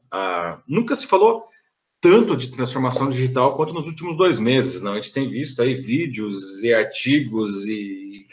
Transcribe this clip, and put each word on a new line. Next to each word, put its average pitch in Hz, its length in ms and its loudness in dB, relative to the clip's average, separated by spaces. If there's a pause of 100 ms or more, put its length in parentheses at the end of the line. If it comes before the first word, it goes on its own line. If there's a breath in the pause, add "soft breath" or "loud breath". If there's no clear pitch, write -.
Ah, 87 560 -4
nunca 226 300 -2
se - 120 -6
falou 220 360 4 (600 soft breath)
tanto 196 320 6
de 123 140 -4
transformação 131 580 -2
digital 127 460 2
quanto 156 180 -2
nos 160 140 -6
últimos 165 280 -8
dois 170 220 4
meses, 117 460 2
não? 101 80 -4
A 101 60 -4
gente - 140 -8
tem 139 160 -4
visto 120 320 -6
aí 127 140 2
vídeos 104 880 -4
e 117 80 4
artigos 110 960 0
e 101 640 -10